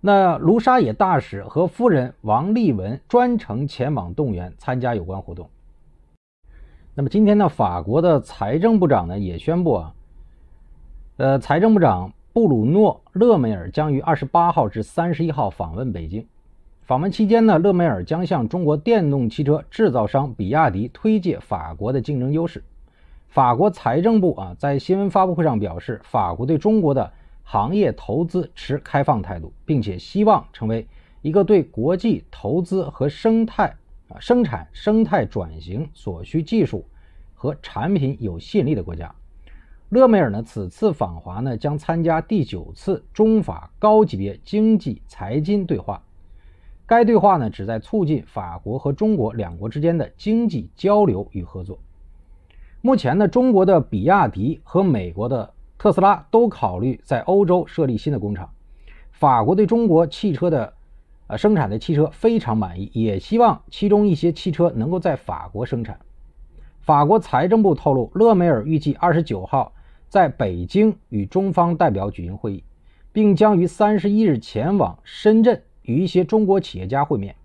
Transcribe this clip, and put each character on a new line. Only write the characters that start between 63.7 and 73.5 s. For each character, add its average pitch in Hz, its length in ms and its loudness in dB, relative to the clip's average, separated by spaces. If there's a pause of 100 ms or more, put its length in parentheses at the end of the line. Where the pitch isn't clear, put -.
中 208 180 4
一 190 100 4
些 165 160 0
汽 170 200 -6
车 170 200 2
能 117 180 -4
够 180 100 -2
在 165 160 -2
法 80 320 -12
国 107 180 -8
生 120 180 -6
产。 - 160 -14 (800)
法 147 260 2
国 196 140 4
财 156 280 -2
政 220 140 2
部 190 120 4
透 143 200 0
露， 127 220 -2
勒 220 200 6
梅 175 120 2
尔 120 180 2
预 160 140 -2
计 - 160 -4
二 175 180 0
十 165 100 0
九 95 220 -8
号 - 260 -4 (380)
在 185 180 4
北 92 380 -4
京 208 280 2 (140)
与 101 180 -4
中 190 280 -2
方 170 240 2
代 160 120 2
表 98 220 -4
举 90 120 -12
行 87 120 -10
会 101 180 -8
议， 90 100 -14 (500)
并 214 200 4
将 208 240 4